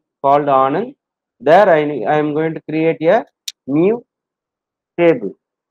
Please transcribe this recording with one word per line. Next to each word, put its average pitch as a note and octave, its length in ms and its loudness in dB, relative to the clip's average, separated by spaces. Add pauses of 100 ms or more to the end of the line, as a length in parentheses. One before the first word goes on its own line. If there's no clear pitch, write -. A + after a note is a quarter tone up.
(220)
called C#3+ 240 2
Anand. C#3+ 480 0 (460)
There F3 300 4
I, D#3 120 4 (260)
I D3+ 100 0
am D3+ 160 -2
going D#3+ 220 -4
to D#3 60 -14
create D#3+ 400 -4
a G3 220 2 (440)
new F3+ 360 0 (960)
table. C#3 340 0 (380)